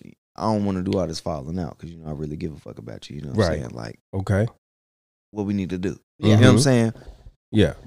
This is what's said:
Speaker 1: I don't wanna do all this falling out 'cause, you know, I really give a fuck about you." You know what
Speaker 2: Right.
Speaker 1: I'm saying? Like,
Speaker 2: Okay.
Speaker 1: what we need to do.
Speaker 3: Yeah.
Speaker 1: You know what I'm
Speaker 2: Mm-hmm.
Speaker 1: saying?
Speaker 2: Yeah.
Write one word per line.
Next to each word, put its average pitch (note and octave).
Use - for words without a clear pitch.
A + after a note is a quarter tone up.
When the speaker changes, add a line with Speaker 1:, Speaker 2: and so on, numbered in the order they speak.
Speaker 1:
I -
don't G#2+
wanna F#2+
do G2
all F2
this D#2+
falling D#2+
out E2+
'cause, D#2+
you E2
know, D#2+
I D#2
really D2+
give D#2
a C#2+
fuck A1
about A1
you." C2+
You D2
know C#2+
what G2+
Speaker 2:
Right. F2
Speaker 1:
I'm D#2
saying? A#1
Like, A1+
Speaker 2:
Okay. F#2+
Speaker 1:
what G2+
we G#2
need F#2+
to F2+
do. F2+
Speaker 3:
Yeah. G#2+
Speaker 1:
You -
know G#2+
what B2+
I'm B2+
Speaker 2:
Mm-hmm. A2
Speaker 1:
saying? A#2
Speaker 2:
Yeah. G2+